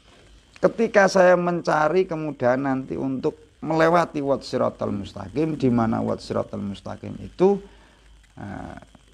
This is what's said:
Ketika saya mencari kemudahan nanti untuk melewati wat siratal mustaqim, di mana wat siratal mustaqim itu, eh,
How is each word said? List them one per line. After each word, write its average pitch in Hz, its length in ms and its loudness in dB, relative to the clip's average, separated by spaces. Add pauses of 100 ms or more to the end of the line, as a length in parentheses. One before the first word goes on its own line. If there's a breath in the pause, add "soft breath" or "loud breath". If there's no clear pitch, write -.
(640 soft breath)
Ketika 202 480 4
saya 180 260 6
mencari 175 720 0
kemudahan 139 560 -2
nanti 135 320 -4
untuk 135 640 -6
melewati 160 640 2
wat 135 240 -2
siratal 117 460 -2
mustaqim, 101 680 -6
di 135 80 4
mana 113 320 2
wat 110 240 -4
siratal 104 380 -6
mustaqim 101 580 -10
itu, 190 400 0 (800 soft breath)
eh, - 380 -12 (360)